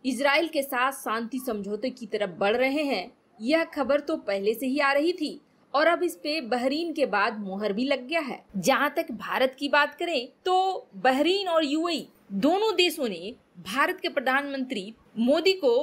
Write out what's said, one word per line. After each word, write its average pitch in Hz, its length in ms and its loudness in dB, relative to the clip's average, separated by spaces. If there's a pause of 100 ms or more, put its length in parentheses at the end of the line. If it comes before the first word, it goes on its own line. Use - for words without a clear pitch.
इजराइल 277 420 2
के 311 140 -2
साथ 269 320 0
शांति 247 460 -6
समझौते 208 500 -4
की 247 160 -12
तरफ 196 340 -4
बढ़ 202 160 2
रहे 269 280 0
हैं। 233 280 -2 (300)
यह 311 240 2
खबर 285 340 0
तो 302 180 -4
पहले 196 360 -2
से 233 120 -4
ही 262 140 -2
आ 277 120 2
रही 294 220 2
थी 285 260 -6 (340)
और 302 140 4
अब 339 160 2
इस 339 120 -2
पे 302 260 -4
बहरीन 269 520 -2
के 285 120 0
बाद 208 340 0
मोहर 202 340 -4
भी 240 120 -2
लग 254 220 -2
गया 330 120 -2
है। 262 240 -8 (140)
जहाँ 262 380 2
तक 320 160 -4
भारत 226 480 -2
की 285 100 -4
बात 294 260 2
करें 330 320 -2 (180)
तो 370 500 2
बहरीन 302 520 2
और 320 180 2
यूएई 311 420 -2 (240)
दोनों 349 440 2
देशों 330 340 2
ने 185 240 -8 (260)
भारत 262 420 -2
के 339 80 -2
प्रधानमंत्री 262 840 -2 (240)
मोदी 311 360 4
को 277 300 4